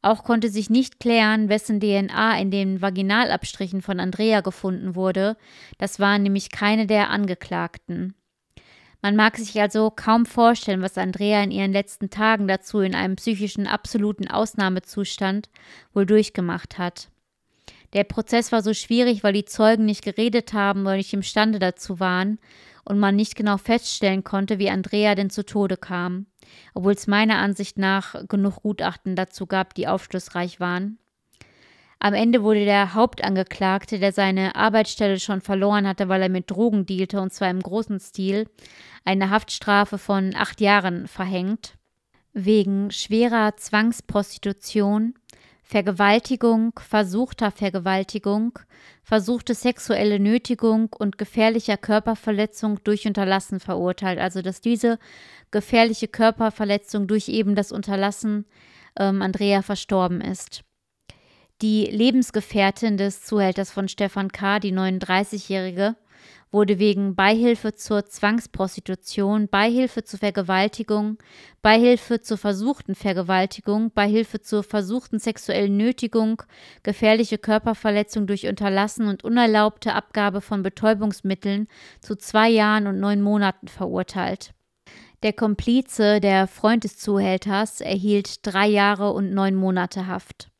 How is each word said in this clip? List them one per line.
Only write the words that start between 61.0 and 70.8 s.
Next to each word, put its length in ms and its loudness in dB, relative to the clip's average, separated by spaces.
Die 240 2
Lebensgefährtin 1120 0
des 260 -4
Zuhälters 480 0
von 160 -4
Stefan 440 -4
K., 280 -2
die 140 -4
neununddreißigjährige, 1200 -2
wurde 260 2
wegen 360 2
Beihilfe 600 2
zur 300 -4
Zwangsprostitution, 1400 -2
Beihilfe 560 0
zur 160 -14
Vergewaltigung, 1000 -2